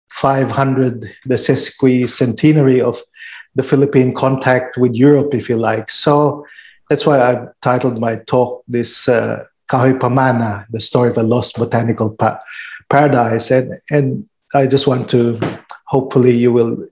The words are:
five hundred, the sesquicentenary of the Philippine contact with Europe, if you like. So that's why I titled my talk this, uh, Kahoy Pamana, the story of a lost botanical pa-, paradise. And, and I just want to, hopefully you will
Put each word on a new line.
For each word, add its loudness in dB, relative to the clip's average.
five -2
hundred, -2
the 0
sesquicentenary 2
of -4
the -2
Philippine 2
contact -2
with 2
Europe, 4
if -4
you -2
like. -2
So 0
that's -2
why 4
I 0
titled -2
my -2
talk -2
this, -2
uh, 0
Kahoy 2
Pamana, 0
the -8
story 0
of -2
a 0
lost -2
botanical -2
pa-, -2
paradise. 2
And, 0
and -2
I 4
just 2
want -2
to, 2
hopefully 2
you 2
will 0